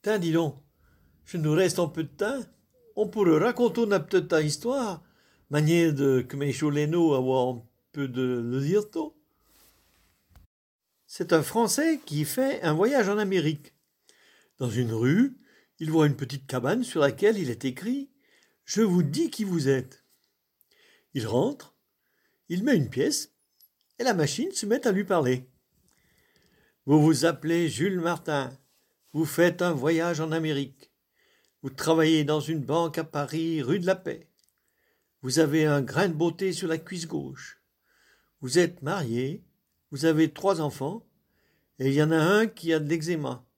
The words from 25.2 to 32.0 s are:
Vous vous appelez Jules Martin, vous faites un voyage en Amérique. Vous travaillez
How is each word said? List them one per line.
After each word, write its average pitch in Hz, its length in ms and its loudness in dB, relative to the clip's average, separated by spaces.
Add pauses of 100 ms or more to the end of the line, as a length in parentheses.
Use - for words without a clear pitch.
Vous 147 160 6
vous 151 220 4
appelez 165 440 0
Jules 180 300 -2
Martin, 151 580 -4 (560)
vous 156 120 -2
faites 170 360 2
un 175 120 0
voyage 160 480 -2
en 156 100 -4
Amérique. 156 640 -6 (680)
Vous 135 80 -8
travaillez 160 520 2